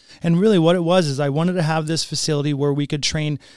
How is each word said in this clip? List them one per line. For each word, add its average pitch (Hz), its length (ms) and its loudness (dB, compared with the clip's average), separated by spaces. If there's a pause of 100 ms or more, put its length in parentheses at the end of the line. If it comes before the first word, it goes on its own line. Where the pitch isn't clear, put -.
(220)
And 170 180 2
really 208 180 4
what 165 160 4
it 180 80 0
was 170 240 2
is 139 140 -4
I 143 80 0
wanted 160 240 0
to 180 100 -2
have 160 240 -2
this 160 160 -2
facility 147 520 -2
where 143 180 0
we 143 140 -2
could 143 160 -4
train 151 360 -2 (180)